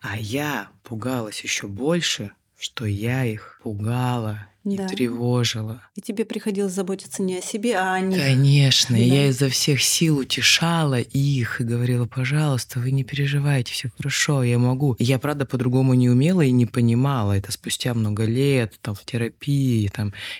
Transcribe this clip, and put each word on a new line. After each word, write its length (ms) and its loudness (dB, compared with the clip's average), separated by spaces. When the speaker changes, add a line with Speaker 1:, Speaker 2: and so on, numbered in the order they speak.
Speaker 1:
а 180 -8
я 500 -6
пугалась 600 -8
еще 240 -6
больше, 640 -2
что 280 -10
я 380 -2
их 380 -8
пугала 840 -4
и 140 -4
Speaker 2:
Да. 100 -6
Speaker 1:
тревожила. 920 -2
Speaker 2:
И 60 -14
тебе 240 -6
приходилось 480 -4
заботиться 500 -6
не 140 -2
о 60 -8
себе, 340 -2
а 160 0
о 80 0
них. 180 0
Speaker 1:
Конечно, 800 4
и 140 6
Speaker 2:
Да. 40 6
Speaker 1:
я 140 4
изо 220 2
всех 320 0
сил 340 2
утешала 840 2
их 600 0
и 40 -2
говорила: 420 0
«Пожалуйста, 720 0
вы 100 -2
не 140 2
переживайте, 720 0
все 200 -6
хорошо, 480 0
я 160 2
могу». 360 2
И 100 -2
я, 140 2
правда, 260 -2
по-другому 480 2
не 160 6
умела 320 4
и 100 4
не 140 4
понимала. 720 2
Это 160 -4
спустя 400 -6
много 320 -2
лет, 560 0
там, 140 -6
в 100 -14
терапии, 840 0
там. 260 -6